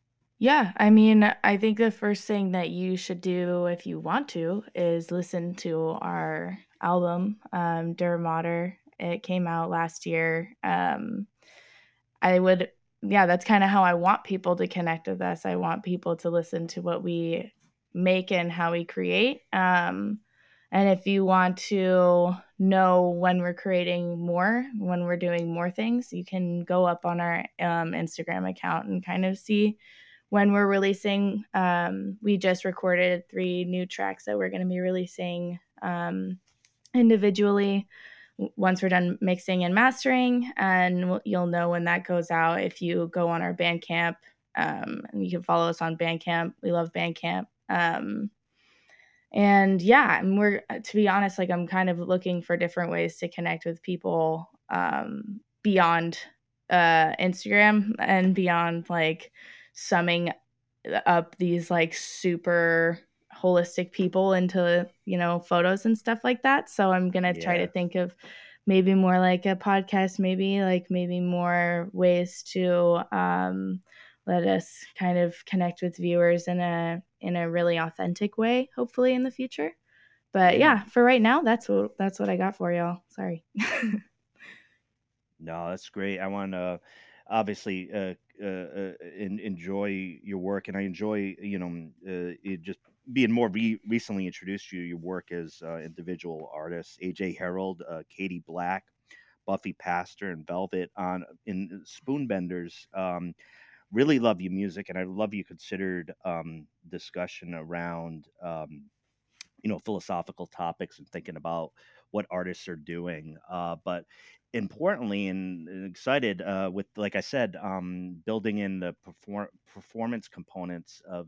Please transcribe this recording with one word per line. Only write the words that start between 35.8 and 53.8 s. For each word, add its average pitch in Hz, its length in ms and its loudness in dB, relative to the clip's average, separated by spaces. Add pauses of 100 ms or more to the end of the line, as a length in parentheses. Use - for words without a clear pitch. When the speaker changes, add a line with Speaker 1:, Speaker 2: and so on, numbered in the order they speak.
Speaker 1:
um, 180 580 -6 (560)
individually 202 920 4 (500)
w-, 208 180 -6
once 185 260 2
we're 190 80 2
done 180 300 2
mixing 185 440 0
and 175 100 0
mastering, 247 840 2
and 180 440 2
w-, 180 240 0
you'll 185 220 0
know 175 240 0
when 175 140 0
that 175 200 0
goes 175 260 -2
out 165 300 2
if - 220 -4
you 170 300 -2
go 175 160 0
on 165 120 -2
our 180 140 -2
Bandcamp. 170 600 -2 (380)
Um, - 480 -4 (100)
and 202 120 -4
you 180 60 -4
can 175 120 -4
follow 170 260 2
us 165 120 -4
on 165 160 -4
Bandcamp. 170 560 -2 (100)
We 175 100 -2
love 170 200 -2
Bandcamp. 170 540 -6 (220)
Um, 170 600 -2 (1000)
and 196 500 6
yeah, 226 360 6
and 190 200 2
we're, 208 320 2
uh, 240 100 -8
to - 160 -6
be 208 120 4
honest, 196 300 0
like, 185 120 0
I'm 175 160 -2
kind 185 240 0
of 170 80 -2
looking 180 440 -2
for 175 140 -2
different 175 340 -2
ways 170 280 -2
to 170 100 -6
connect 170 360 -6
with 170 180 -6